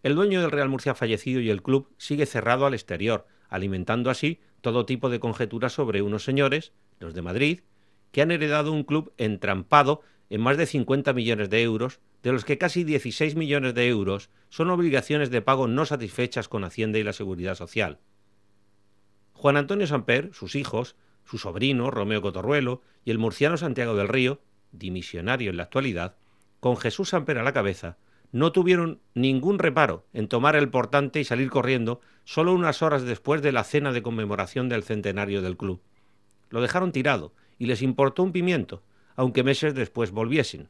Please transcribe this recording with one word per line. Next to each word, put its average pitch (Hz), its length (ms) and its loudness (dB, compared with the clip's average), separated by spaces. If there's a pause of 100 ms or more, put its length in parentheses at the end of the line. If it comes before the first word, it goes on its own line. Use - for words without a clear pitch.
El 143 120 2
dueño 190 260 2
del 160 120 0
Real 143 160 0
Murcia 135 240 0
ha - 40 -2
fallecido 123 440 0
y 113 100 0
el 101 120 0
club 135 260 2 (100)
sigue 147 280 0
cerrado 127 400 2
al 135 80 2
exterior, 104 520 -2 (220)
alimentando 98 640 -2
así 147 300 -2 (200)
todo 117 260 0
tipo 127 220 -2
de 120 100 -2
conjeturas 117 540 -4
sobre 107 300 0
unos 104 200 -2
señores, 139 500 0 (280)
los 82 140 -12
de 87 80 -8
Madrid, 123 380 0 (520)
que 139 100 2
han 160 80 2
heredado 151 420 0
un 147 120 -2
club 156 340 -2
entrampado 107 840 2 (300)
en 107 100 -2
más 131 160 2
de 160 100 2
cincuenta 139 460 0
millones 110 380 0
de 113 120 4
euros, 117 380 -2 (220)
de 123 100 0
los 120 120 -2
que 143 120 0
casi 175 260 -2
dieciséis 151 540 -2
millones 143 380 0
de 123 140 2
euros 101 420 0 (180)
son 170 220 0
obligaciones 147 600 2
de 120 120 0
pago 131 260 2
no 135 180 2
satisfechas 123 600 -4
con 101 160 -4
Hacienda 110 340 -2
y 107 40 0
la 104 100 -4
Seguridad 92 420 -6
Social. 87 440 -4 (1300)
Juan 143 240 2
Antonio 196 300 0
Samper, 135 460 0
sus - 220 -12
hijos, 127 420 -6 (280)
su 113 140 -12
sobrino, 120 520 0
Romeo 107 320 -2
Cotorruelo, 123 600 -2 (220)
y 120 60 -4
el 113 80 0
murciano 139 380 2
Santiago 127 380 -2
del 101 140 0
Río, 127 320 0 (320)
dimisionario 92 760 -4
en 90 60 -6
la 87 80 -6
actualidad, 98 520 -4 (440)
con 123 160 2
Jesús 120 340 -4
Samper 151 280 -2
a 113 40 -2
la 135 100 0
cabeza, 98 460 -2 (340)
no 147 180 2
tuvieron 175 500 2 (140)
ningún 135 440 2
reparo 143 540 2
en 107 140 -2
tomar 139 300 4
el 143 120 4
portante 131 520 0
y 131 40 -2
salir 127 260 0
corriendo 120 500 0 (240)
solo 175 300 2
unas 170 280 0
horas 147 220 2
después 135 380 0
de 143 100 2
la 120 100 2
cena 143 300 0
de 120 100 -2
conmemoración 110 680 -4
del 117 140 -2
centenario 101 600 -2
del 92 140 -4
club. 95 240 -6 (720)
Lo 117 100 -4
dejaron 180 300 0
tirado 123 440 -2 (240)
y 120 80 -4
les 120 160 0
importó 135 420 2
un 185 80 -2
pimiento, 175 500 -2 (320)
aunque 127 300 2
meses 139 300 2
después 123 360 -2
volviesen. 123 600 -2